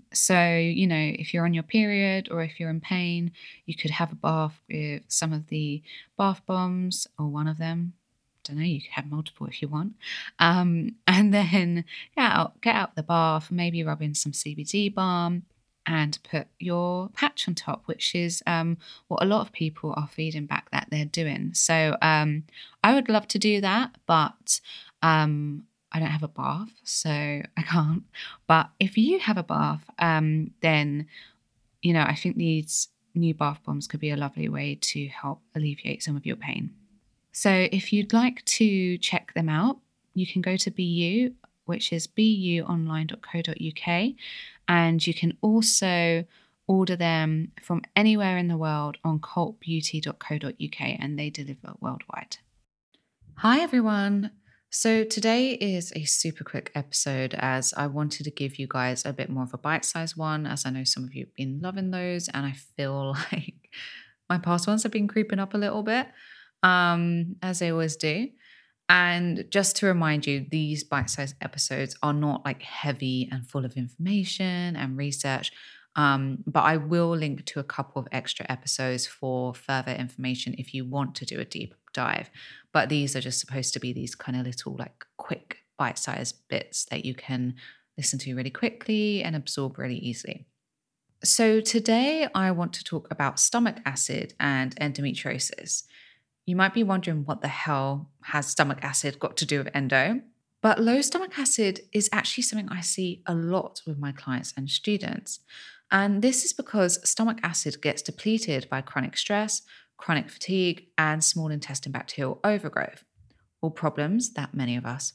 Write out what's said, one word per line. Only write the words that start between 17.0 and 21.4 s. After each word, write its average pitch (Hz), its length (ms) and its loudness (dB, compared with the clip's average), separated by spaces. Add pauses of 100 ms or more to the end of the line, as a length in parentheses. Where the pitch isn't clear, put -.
patch - 380 -4
on 175 80 -2
top, - 320 -6
which - 260 -4
is, 170 320 -2
um, 170 320 0 (300)
what - 160 0
a - 20 4
lot 208 160 4
of 202 100 -8
people 156 460 -4
are 151 160 -4
feeding 156 320 -6
back - 240 -6
that - 220 -4
they're 151 140 -2
doing. 156 500 -4